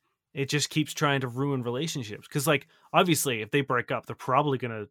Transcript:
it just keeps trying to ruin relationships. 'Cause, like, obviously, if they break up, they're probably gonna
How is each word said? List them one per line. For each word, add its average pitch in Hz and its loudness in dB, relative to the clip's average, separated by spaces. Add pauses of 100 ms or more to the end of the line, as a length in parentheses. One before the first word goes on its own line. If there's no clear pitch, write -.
(340)
it 139 -4
just 147 0
keeps 156 0
trying 139 0
to 131 -4
ruin 131 -2
relationships. 123 -6
'Cause, 143 -2
like, 143 2 (240)
obviously, 143 4
if 107 -8
they 143 4
break 123 0
up, 117 -4
they're 117 -10
probably 135 2
gonna 113 -6